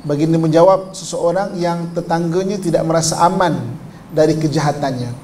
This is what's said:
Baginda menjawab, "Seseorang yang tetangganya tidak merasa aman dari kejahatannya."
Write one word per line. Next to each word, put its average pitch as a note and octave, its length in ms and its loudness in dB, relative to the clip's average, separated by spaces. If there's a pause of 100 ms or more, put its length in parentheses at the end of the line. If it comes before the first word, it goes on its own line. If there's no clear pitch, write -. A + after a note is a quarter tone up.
Baginda D#3+ 400 0
menjawab, E3+ 560 4
"Seseorang F#3+ 640 -4
yang E3+ 320 -4
tetangganya E3+ 640 -2
tidak F3 320 0
merasa D#3+ 320 0
aman F3+ 380 2 (540)
dari D#3 240 4
kejahatannya." C#3+ 760 -2 (140)